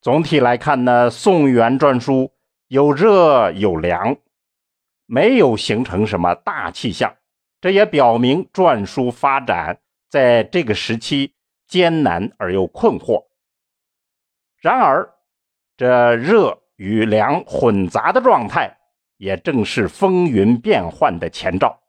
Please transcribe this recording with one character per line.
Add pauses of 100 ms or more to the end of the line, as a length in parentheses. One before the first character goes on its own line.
总
体
来
看
呢，
宋
元
篆
书 (360)
有
热
有
凉， (880)
没
有
形
成
什
么
大
气
象， (460)
这
也
表
明
篆
书
发
展 (260)
在
这
个
时
期 (320)
艰
难
而
又
困
惑。 (1300)
然
而， (640)
这
热 (140)
与
凉
混
杂
的
状
态， (400)
也
正
是
风
云
变
幻
的
前
兆。